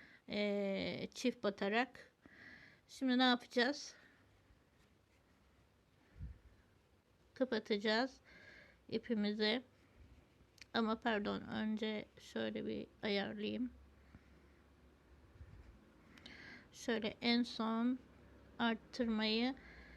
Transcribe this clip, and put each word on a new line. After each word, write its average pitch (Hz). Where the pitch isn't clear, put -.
e, 202
çift 240
batarak. 208
Şimdi 254
ne 262
yapacağız? 247
Kapatacağız 226
ipimizi. 214
Ama 226
pardon, 202
önce 214
şöyle 220
bir 220
ayarlayayım. 214
Şöyle 220
en 240
son 233
arttırmayı 226